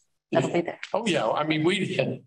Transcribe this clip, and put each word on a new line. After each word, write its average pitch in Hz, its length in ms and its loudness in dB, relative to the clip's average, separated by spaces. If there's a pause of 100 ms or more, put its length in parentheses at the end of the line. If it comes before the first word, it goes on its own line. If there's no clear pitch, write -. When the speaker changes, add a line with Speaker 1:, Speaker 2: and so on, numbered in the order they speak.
(300)
Speaker 1:
that'll 170 220 0
be 170 80 2
there. - 180 -4 (140)
Speaker 2:
Oh, 220 140 -2
yeah. 143 200 2
I 143 180 0
mean, 156 200 0
we, 170 640 0